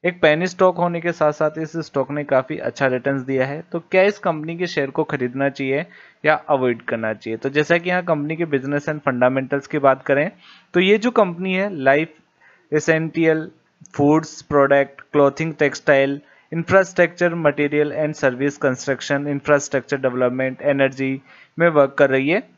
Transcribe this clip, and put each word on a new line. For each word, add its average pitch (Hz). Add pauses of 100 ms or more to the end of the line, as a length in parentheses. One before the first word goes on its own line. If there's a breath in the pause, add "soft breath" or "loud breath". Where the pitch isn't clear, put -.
एक 180
पेनी 160
स्टॉक 180
होने 170
के 170
साथ 156
साथ 156
इस 160
स्टॉक 135
ने 147
काफ़ी 135
अच्छा 135
रिटर्न्स 131
दिया 131
है। 147 (100)
तो 170
क्या 185
इस 202
कंपनी 165
के 180
शेयर 139
को 151
खरीदना 135
चाहिए 139 (400 loud breath)
या 151
अवॉइड 127
करना 113
चाहिए? 110
तो 139
जैसा 151
कि 175
यहाँ 180
कंपनी 160
के 165
business 143
and 151
fundamentals 131
की 156
बात 135
करें 139 (440 soft breath)
तो 175
ये 202
जो 233
कंपनी 185
है 196
लाइफ 147 (580 soft breath)
एसेंशियल 160 (460)
फूड्स 151
प्रोडक्ट, 139
क्लॉथिंग, 147
टेक्सटाइल, 139 (320 soft breath)
infrastructure, 175
material 147
and 151
service, 139
construction, 139
infrastructure 143
development, 127
energy 135 (420 soft breath)
में 170
वर्क 139
कर 139
रही 135
है। 185 (160)